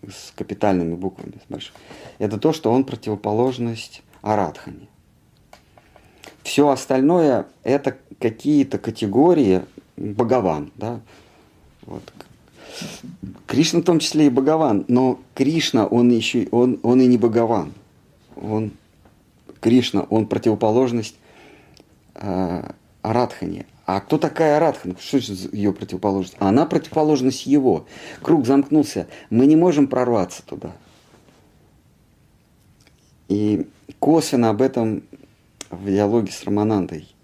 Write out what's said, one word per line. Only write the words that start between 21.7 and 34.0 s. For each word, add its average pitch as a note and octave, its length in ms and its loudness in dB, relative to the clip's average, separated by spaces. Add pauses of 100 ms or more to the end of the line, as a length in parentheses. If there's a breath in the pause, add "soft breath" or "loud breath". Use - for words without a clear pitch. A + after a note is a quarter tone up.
э, F2+ 560 -6 (320)
Арадхане. A2 640 -4 (200)
А F#2+ 140 -2
кто D#3 180 -2
такая D#3 400 2
Арадхана? C#3 420 -2
Что - 180 -4
же G#2+ 140 -6 (200)
её G2+ 200 -2
противоположность? G2 680 -4
Она A2 280 2
противоположность D3+ 800 -2
его. C3 400 2 (360 loud breath)
Круг D3+ 240 0
замкнулся. C#3 600 0 (240 loud breath)
Мы A#2+ 160 4
не D3+ 100 6
можем D#3+ 300 4
прорваться A#2+ 600 -2
туда. - 260 -14 (2500 soft breath)
И G#2 380 0 (320)
косвенно C#3+ 520 2